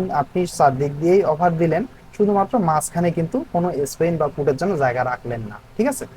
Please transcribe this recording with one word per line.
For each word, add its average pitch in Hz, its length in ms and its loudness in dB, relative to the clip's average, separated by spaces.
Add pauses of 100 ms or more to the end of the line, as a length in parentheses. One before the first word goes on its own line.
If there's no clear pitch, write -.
(220)
আপনি 160 180 -2 (180)
চার 147 140 6 (100)
দিক 143 100 -2 (100)
দিয়েই 180 200 4 (120)
অফার 175 180 2 (100)
দিলেন, 165 220 2 (320)
শুধুমাত্র 202 380 2 (160)
মাঝখানে 170 480 0
কিন্তু 165 200 -2 (160)
কোনো 175 140 0 (240)
স্পেন 170 300 0
বা 147 140 0
পুটের 143 260 0
জন্য 190 120 -2 (100)
জায়গা 123 180 0 (100)
রাখলেন 120 300 -8 (100)
না, 104 60 -16 (180)
ঠিক 226 160 2
আছে? 262 120 -8 (140)